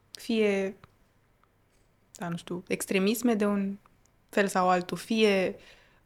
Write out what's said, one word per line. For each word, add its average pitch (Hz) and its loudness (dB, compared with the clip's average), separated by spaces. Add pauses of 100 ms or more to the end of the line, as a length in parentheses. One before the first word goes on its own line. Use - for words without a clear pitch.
(120)
fie, 208 -2 (1400)
da, 175 -10
nu 170 -6
știu, 180 -10
extremisme 202 0
de 208 0
un 202 -2 (520)
fel 202 2
sau 185 2
altul, 180 0
fie, 202 2 (500)